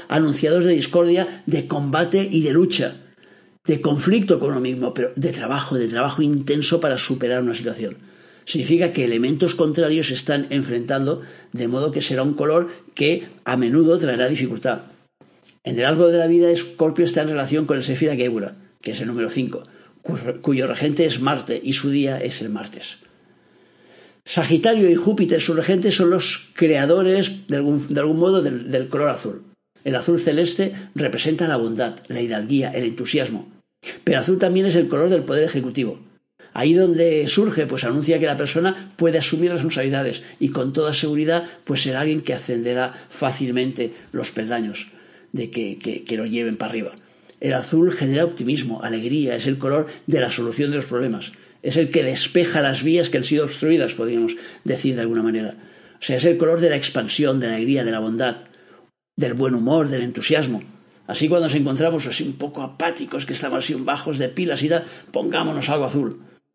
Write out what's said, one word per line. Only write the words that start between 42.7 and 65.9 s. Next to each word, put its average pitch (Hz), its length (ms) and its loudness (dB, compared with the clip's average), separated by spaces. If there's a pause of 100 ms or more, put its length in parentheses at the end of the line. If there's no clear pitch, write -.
fácilmente 127 840 -2 (200)
los 110 180 -6
peldaños 113 580 -6 (440)
de 117 180 -6
que, 110 280 -8
que, - 260 -8
que 113 120 -6
lo 110 100 -4
lleven 113 320 -4
para 110 120 -6
arriba. 110 220 -6 (480)
El 139 140 0
azul 160 360 4
genera 143 340 0
optimismo, 131 600 -4
alegría, 120 500 -2
es 117 140 -4
el 135 100 0
color 139 280 0 (200)
de 135 140 2
la 123 100 0
solución 120 400 -4
de 143 60 -2
los 139 100 -4
problemas. 123 460 -4 (300)
Es 143 140 -2
el 160 140 2
que 156 140 2
despeja 160 560 0
las 135 220 0
vías 165 260 2
que - 100 0
han 123 60 -4
sido 151 200 2
obstruidas, 147 500 0
podríamos 117 420 -2 (260)
decir 120 320 -2
de 120 60 -4
alguna 113 220 0
manera. 110 340 -2 (380)
O - 80 -20
sea, 135 140 -2
es 127 80 2
el 170 120 6
color 165 240 2
de 170 100 4
la 147 60 2
expansión, 135 640 0
de 123 60 -2
la 113 100 -2
alegría, 127 260 0
de 113 100 -2
la 113 60 -2
bondad, 113 380 -2 (800)
del 131 180 -2
buen 127 200 0
humor, 143 340 2
del 131 140 -2
entusiasmo. 123 600 -2 (440)
Así - 220 -2
cuando 165 180 2
nos 143 80 0
encontramos 147 520 0
así 139 180 -6
un 139 100 -6
poco 143 280 -10
apáticos, 139 640 -6
que 135 60 -6
estamos 135 320 -6
así 156 100 -4
bajos 139 440 -4
de 135 100 -2
pilas 147 340 -4
y 151 60 0
tal, 165 160 0 (280)
pongámonos 156 560 -4
algo 143 180 0
azul. 127 340 -2 (340)